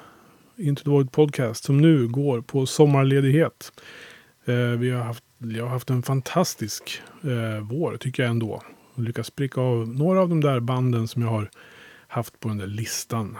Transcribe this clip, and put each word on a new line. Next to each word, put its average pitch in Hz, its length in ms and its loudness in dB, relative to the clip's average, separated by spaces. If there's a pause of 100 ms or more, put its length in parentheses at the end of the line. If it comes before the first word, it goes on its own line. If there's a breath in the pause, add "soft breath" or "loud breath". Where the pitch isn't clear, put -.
(560 loud breath)
Into 143 280 -2
the 143 60 -2
Void 139 220 2
Podcast, 139 520 0
som 139 160 4
nu 151 280 6
går 127 320 -2
på 131 260 -2
sommarledighet. 139 1080 4 (720 loud breath)
Eh, 123 100 0
vi 120 360 0
har 123 120 -2
haft, 117 220 -8 (140)
jag 113 260 -6
har 123 60 -6
haft 127 200 -4
en 123 120 0
fantastisk, - 1000 -4 (220 loud breath)
eh, 113 400 -4
vår, 127 340 -4
tycker 131 260 -4
jag 120 80 2
ändå. 110 320 -2 (320 loud breath)
Och 120 80 -4
lyckas 113 280 -6
pricka 135 300 -4
av 117 280 0
några 160 320 0
av 180 80 2
de 165 120 0
där 135 200 2
banden 120 480 0
som 120 140 -4
jag 113 60 -2
har 107 220 -2 (580 loud breath)
haft - 320 -8
på 113 80 -6
den 107 100 -4
där 95 80 -8
listan 110 720 -6